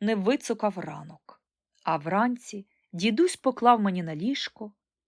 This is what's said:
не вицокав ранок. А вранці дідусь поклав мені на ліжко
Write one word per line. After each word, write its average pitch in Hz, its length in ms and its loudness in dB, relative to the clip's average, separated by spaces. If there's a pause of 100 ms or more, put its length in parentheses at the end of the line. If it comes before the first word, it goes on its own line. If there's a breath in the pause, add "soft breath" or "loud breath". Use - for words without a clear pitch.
не 214 140 2
вицокав 214 640 0
ранок. 156 600 -14 (440)
А 160 120 0
вранці 202 680 -2 (260)
дідусь 226 440 2
поклав 240 440 4
мені 185 220 0
на 160 140 -6
ліжко 214 560 -6 (360)